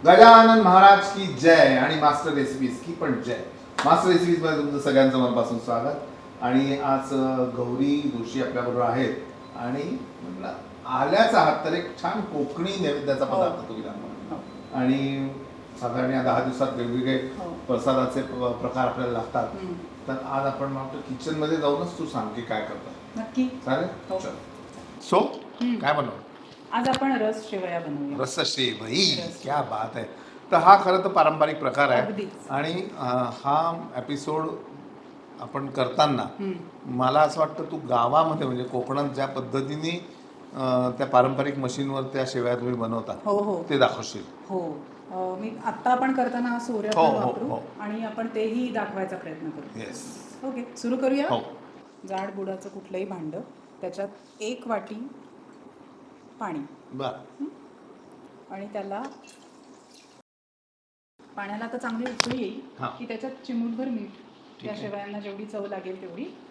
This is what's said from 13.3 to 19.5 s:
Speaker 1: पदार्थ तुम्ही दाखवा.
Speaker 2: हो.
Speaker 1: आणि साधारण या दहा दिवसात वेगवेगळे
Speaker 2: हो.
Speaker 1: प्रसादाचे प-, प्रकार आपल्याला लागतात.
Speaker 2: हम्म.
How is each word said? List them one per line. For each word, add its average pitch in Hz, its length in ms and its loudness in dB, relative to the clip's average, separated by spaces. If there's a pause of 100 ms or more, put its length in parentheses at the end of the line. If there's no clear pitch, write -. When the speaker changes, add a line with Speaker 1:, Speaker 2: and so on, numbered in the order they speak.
Speaker 1:
पदार्थ 175 320 0
तुम्ही 110 140 -8
दाखवा. - 540 -10
Speaker 2:
हो. - 420 -10
Speaker 1:
आणि 135 520 0 (500)
साधारण 127 300 -2
या 131 120 0
दहा 127 220 2
दिवसात 131 280 0
वेगवेगळे 123 440 -2
Speaker 2:
हो. 170 380 -6 (120)
Speaker 1:
प्रसादाचे 131 560 0
प-, 123 380 -4
प्रकार 127 280 -2
आपल्याला 123 240 -4
लागतात. 113 360 -4
Speaker 2:
हम्म. 180 260 -10 (340)